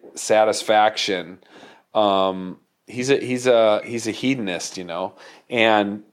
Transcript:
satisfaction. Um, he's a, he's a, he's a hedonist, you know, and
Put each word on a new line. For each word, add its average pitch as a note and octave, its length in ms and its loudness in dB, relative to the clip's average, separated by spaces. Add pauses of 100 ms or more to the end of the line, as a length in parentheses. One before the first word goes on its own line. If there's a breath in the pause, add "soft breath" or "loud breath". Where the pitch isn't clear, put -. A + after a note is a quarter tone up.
(140)
satisfaction. G#2+ 1200 0 (560 loud breath)
Um, F#2+ 640 0 (280)
he's B2 240 -6
a, C#3 60 4
he's B2 300 -6
a, A2 380 4
he's A#2 220 -8
a A2 60 -2
hedonist, G#2 680 -4
you F#2 60 -10
know, F2+ 300 -8 (360 loud breath)
and G#2+ 640 2